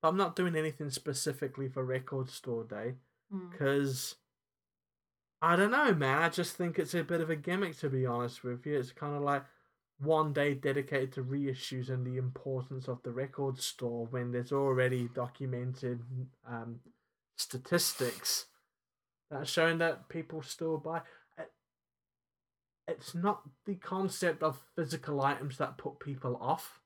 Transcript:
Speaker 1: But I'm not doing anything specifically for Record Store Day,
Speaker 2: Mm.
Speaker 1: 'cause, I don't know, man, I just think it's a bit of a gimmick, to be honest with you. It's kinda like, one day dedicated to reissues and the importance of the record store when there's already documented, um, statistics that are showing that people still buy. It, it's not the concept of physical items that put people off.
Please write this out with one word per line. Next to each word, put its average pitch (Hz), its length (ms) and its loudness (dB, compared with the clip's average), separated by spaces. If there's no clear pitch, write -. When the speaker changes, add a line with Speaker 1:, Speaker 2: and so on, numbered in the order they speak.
Speaker 1:
But 160 80 6
I'm 180 80 2
not 180 180 2
doing 180 200 2
anything 156 360 0
specifically 135 760 -2
for 131 140 -4
Record 127 460 -2
Store 117 340 -4
Day, 113 340 -6
Speaker 2:
Mm. 180 240 -8
Speaker 1:
'cause, 139 580 2
I 165 140 8
don't 202 160 6
know, 262 220 6
man, 143 280 4
I 165 80 6
just 170 260 -2
think 175 240 -2
it's - 140 0
a 175 100 2
bit 170 180 0
of 160 80 -2
a 165 60 2
gimmick, 175 420 -2
to 147 120 -2
be 131 160 2
honest 120 380 -2
with 123 220 -6
you. 147 140 0
It's 127 120 -4
kinda 147 280 -4
like, 143 240 2
one 156 340 4
day 143 200 4
dedicated 135 600 0
to 135 100 -2
reissues 131 680 -2
and 127 160 0
the 127 120 -2
importance 131 720 -4
of 123 160 -4
the 123 80 -6
record 135 500 -2
store 120 460 -2
when 123 240 -2
there's 123 200 -2
already 127 640 4
documented, 127 880 -4
um, 117 320 -8
statistics - 1080 -2
that 143 120 -6
are - 40 -4
showing 165 340 2
that 165 300 0
people 160 320 -8
still 160 360 -4
buy. 160 240 -4
It, - 140 -12
it's - 280 -6
not 196 260 4
the 202 100 -2
concept 185 680 0
of 156 180 2
physical 147 460 -2
items 139 360 2
that - 200 -2
put - 220 -8
people 131 420 -4
off. - 440 -2